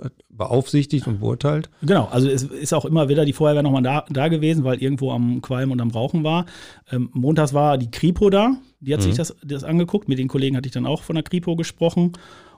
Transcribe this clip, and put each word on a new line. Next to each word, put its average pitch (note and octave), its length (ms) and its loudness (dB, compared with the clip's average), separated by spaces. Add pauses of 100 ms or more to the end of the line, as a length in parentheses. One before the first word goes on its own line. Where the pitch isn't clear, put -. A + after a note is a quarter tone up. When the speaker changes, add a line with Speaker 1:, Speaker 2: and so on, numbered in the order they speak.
(280)
Speaker 1:
beaufsichtigt C3 800 0
und G#2+ 140 -2
beurteilt? C#3+ 500 -2 (100)
Speaker 2:
Genau, D#3+ 320 2
also B2+ 160 4
es C3 140 0
ist C#3 320 -6
auch C#3+ 100 0
immer D3+ 240 2
wieder D3 160 4
die C#3 80 2
Feuerwehr D3+ 300 2
nochmal C3+ 200 2
da, C#3 280 0
da C#3 180 0
gewesen, D#3 360 2
weil B2+ 180 -2
irgendwo C3 300 -2
am A#2+ 280 0
Qualm C3+ 300 -4
und B2 100 -2
am A#2 100 0
Rauchen C3+ 340 -2
war. E3+ 200 0 (480)
Ähm, B2 220 -2
montags C#3+ 400 2
war D3 240 4
die A#2+ 120 -4
Kripo F3 380 2
da, G#3+ 280 4 (240)
die C3+ 120 -4
hat D3+ 100 0
sich F#2 120 2
Speaker 1:
Mhm. - 20 0
Speaker 2:
das, E3 260 -4
das C#3 220 -10
angeguckt, E3+ 440 0
mit C3 100 0
den C3 100 -2
Kollegen C3+ 280 0
hatte B2+ 100 -4
ich B2 60 -10
dann B2 140 -4
auch D3 160 -4
von E3+ 140 -6
der D#3 80 -2
Kripo F3 320 -2
gesprochen. E3+ 560 0 (460)